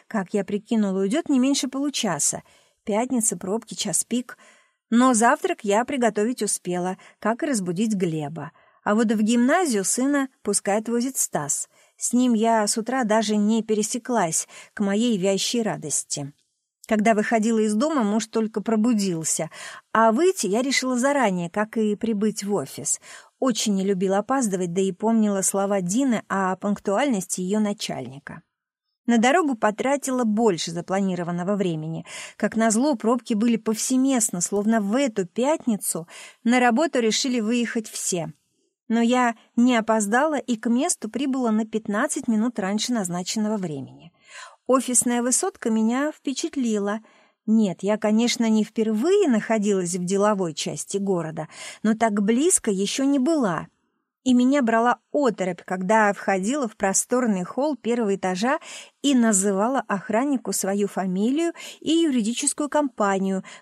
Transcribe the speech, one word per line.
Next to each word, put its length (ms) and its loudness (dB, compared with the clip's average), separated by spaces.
как 260 -4
я 100 0
прикинула, 560 -2
уйдет 280 0
не 120 2
меньше 280 2
получаса. 760 -4
Пятница, 520 0
пробки, 380 -6
час 300 -4
пик. 340 -6
Но 240 4
завтрак 500 2
я 200 2
приготовить 600 0
успела, 540 -4
как 240 -2
и 40 -2
разбудить 480 -2
Глеба. 560 -4
А 120 2
вот 160 2
в 100 0
гимназию 600 2
сына 460 0
пускай 340 0
отвозит 400 -2
Стас. 500 -4
С 160 -4
ним 200 4
я 340 2
с 100 -2
утра 260 -2
даже 320 2
не 280 2
пересеклась, 840 -2
к 60 -10
моей 380 2
вящей 460 0
радости. 680 -6
Когда 260 2
выходила 460 2
из 140 2
дома, 300 0
муж 240 0
только 340 -2
пробудился, 880 0
а 220 6
выйти 340 2
я 140 2
решила 360 -2
заранее, 520 0
как 260 -4
и 200 2
прибыть 500 -2
в 80 -2
офис. 480 -4
Очень 360 0
не 80 0
любила 360 0
опаздывать, 540 -2
да 80 0
и 100 0
помнила 500 2
слова 400 0
Дины 480 0
о 260 0
пунктуальности 840 -2
ее 180 0
начальника. 840 -6
На 140 4
дорогу 360 4
потратила 680 0
больше 480 0
запланированного 840 -2
времени. 500 -4
Как 200 -4
назло, 400 2
пробки 400 0
были 200 2
повсеместно, 840 0
словно 400 0
в 140 -2
эту 300 0
пятницу 840 -2
на 160 4
работу 400 2
решили 400 0
выехать 480 -2
все. 460 -6
Но 120 2
я 340 2
не 200 4
опоздала 600 2
и 200 -2
к 100 -6
месту 420 0
прибыла 420 -2
на 140 0
пятнадцать 600 -4
минут 320 0
раньше 320 -2
назначенного 680 -2
времени. 540 -10
Офисная 560 2
высотка 480 -2
меня 420 2
впечатлила. 880 -2
Нет, 340 2
я, 160 0
конечно, 520 2
не 160 4
впервые 640 2
находилась 640 0
в 80 -4
деловой 500 0
части 440 -6
города, 500 -2
но 140 2
так 260 0
близко 480 2
еще 360 0
не 140 2
была. 480 0
И 80 4
меня 280 4
брала 380 2
оторопь, 500 0
когда 480 2
входила 560 -2
в 80 -12
просторный 680 0
холл 320 -2
первого 400 -2
этажа 420 -2
и 140 2
называла 720 2
охраннику 640 -2
свою 380 -2
фамилию 640 -2
и 120 -4
юридическую 760 0
компанию, 800 0